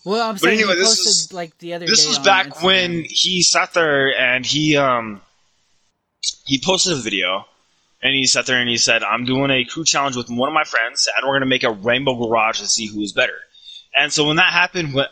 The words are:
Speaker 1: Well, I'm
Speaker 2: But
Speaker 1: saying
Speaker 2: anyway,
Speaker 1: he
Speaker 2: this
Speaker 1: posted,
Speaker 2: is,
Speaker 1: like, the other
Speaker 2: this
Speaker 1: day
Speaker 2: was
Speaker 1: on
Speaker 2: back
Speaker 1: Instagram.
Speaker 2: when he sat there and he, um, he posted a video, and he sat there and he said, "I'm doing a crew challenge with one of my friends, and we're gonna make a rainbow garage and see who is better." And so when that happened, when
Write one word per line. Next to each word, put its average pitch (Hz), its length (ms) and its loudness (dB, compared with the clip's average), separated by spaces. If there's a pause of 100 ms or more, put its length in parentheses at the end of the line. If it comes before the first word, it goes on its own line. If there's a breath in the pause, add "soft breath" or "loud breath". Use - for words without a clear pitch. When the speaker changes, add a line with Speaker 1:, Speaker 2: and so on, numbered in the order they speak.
Speaker 1:
Well, 220 240 -2
I'm 220 80 -6
Speaker 2:
But 190 60 -8
Speaker 1:
saying 196 180 2
Speaker 2:
anyway, 202 140 2
Speaker 1:
he 175 60 0
Speaker 2:
this 190 100 4
Speaker 1:
posted, - 180 0
Speaker 2:
is, - 260 0
Speaker 1:
like, 175 260 -12
the 170 140 -10
other 170 120 -8
Speaker 2:
this 175 180 2
Speaker 1:
day 180 60 0
Speaker 2:
was 170 80 -2
Speaker 1:
on 139 80 -8
Speaker 2:
back 190 240 4
Speaker 1:
Instagram. 156 140 -6
Speaker 2:
when 180 440 2
he 180 360 0
sat 175 300 0
there 139 460 2
and 127 260 0
he, 147 300 0
um, 120 460 0 (1200)
he 135 140 0
posted 185 320 0
a 156 60 0
video, 98 480 -2 (560)
and 131 120 0
he 131 140 0
sat 123 180 0
there 127 140 0
and 120 100 -2
he 120 80 0
said, 113 260 0
"I'm 110 200 -2
doing 135 280 0
a 127 120 2
crew 156 220 -8
challenge 139 320 0
with 120 120 -6
one 123 200 -2
of 156 40 -4
my 151 120 2
friends, 120 500 -2
and 117 100 0
we're 135 100 2
gonna 135 100 0
make 127 180 0
a 120 80 2
rainbow 120 440 0
garage 113 440 0
and 104 100 -8
see 113 180 -2
who 104 140 -8
is 101 120 -6
better." 123 260 -2 (560 loud breath)
And 143 160 2
so 151 160 0
when 151 80 0
that 175 160 4
happened, 175 420 -2
when 135 180 0